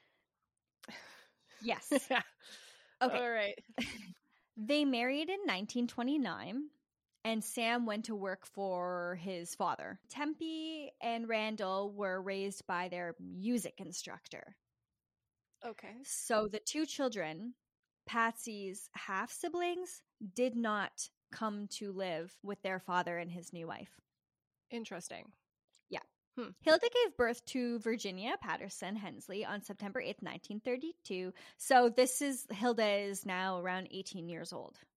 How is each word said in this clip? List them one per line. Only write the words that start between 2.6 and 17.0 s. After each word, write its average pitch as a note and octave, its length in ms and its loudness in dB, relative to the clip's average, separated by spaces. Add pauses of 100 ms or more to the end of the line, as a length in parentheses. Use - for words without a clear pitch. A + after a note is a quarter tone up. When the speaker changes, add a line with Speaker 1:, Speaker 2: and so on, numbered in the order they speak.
Speaker 1:
Okay. B3+ 160 6
Speaker 2:
All B3 120 2
right. G#3 300 0 (200)
Speaker 1:
<laughs> A#3 80 0 (720)
They C#4+ 260 6
married C4+ 440 2
in G4 160 -2
nineteen G#3+ 400 2
twenty-nine, A#3+ 800 0 (600)
and A3 200 0
Sam A#3 420 0
went A3 200 -2
to A3 100 -4
work F#3+ 320 -4
for F3+ 760 -2
his F3 320 -6
father. D#3 460 -2 (100)
Tempe D#4 800 -4 (100)
and A#3 300 -2
Randall G#3 600 0
were G3 280 -2
raised G3 460 -4
by F3+ 240 0
their F3 300 -4
music F#3 580 -2
instructor. - 760 -10 (1080)
Speaker 2:
Okay. G#3+ 300 -10 (120)
Speaker 1:
So G#3+ 460 2
the G#3+ 80 -2
two D4+ 280 -2
children, G#3+ 680 -2 (540)